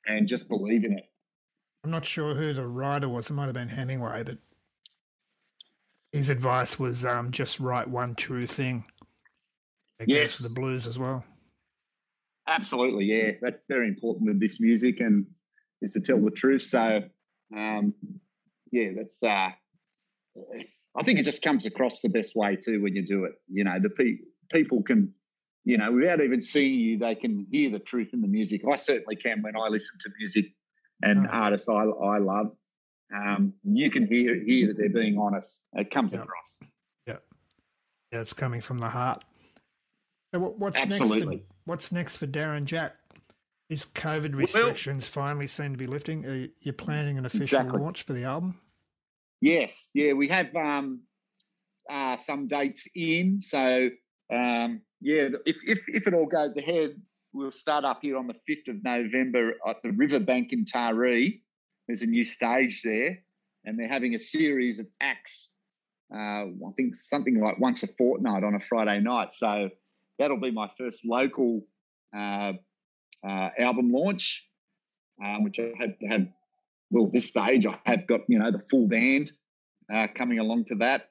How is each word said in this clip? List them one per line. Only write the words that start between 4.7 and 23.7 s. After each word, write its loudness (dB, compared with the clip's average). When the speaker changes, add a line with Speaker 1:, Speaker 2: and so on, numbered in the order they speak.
Speaker 2:
his 0
advice 0
was, -4
um, -2
just -4
write -2
one -4
true -4
thing. -4
It -2
goes 6
Speaker 1:
Yes. 2
Speaker 2:
for -8
the -6
blues -4
as -8
well. -4
Speaker 1:
Absolutely, 0
yeah. 4
That's -4
very 2
important -2
with 2
this 0
music, 4
and 4
is -6
to 0
tell 2
the 4
truth. 2
So, 2
um, -2
yeah, 0
that's, -10
uh, 0
I -2
think 4
it 2
just -2
comes 2
across -2
the 0
best 0
way 2
too -2
when 0
you -2
do 0
it. -6
You 0
know, 0